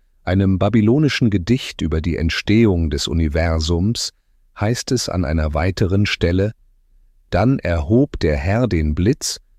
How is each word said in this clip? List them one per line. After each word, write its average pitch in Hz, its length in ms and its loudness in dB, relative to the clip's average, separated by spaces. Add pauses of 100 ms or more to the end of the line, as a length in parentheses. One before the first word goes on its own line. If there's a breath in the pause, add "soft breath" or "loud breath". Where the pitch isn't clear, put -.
(240)
einem 95 360 2
babylonischen 113 680 2
Gedicht 101 520 -2
über 80 180 0
die 78 160 -2
Entstehung 87 760 2
des 73 180 -4
Universums, 82 1000 0 (480)
heißt 117 340 -2
es 120 160 -2
an 87 160 -2
einer 78 300 -2
weiteren 92 520 0
Stelle: 92 460 0 (800)
„Dann 117 280 2
erhob 87 600 0
der 76 160 2
Herr 101 320 0
den 80 260 0
Blitz, - 460 -2 (180)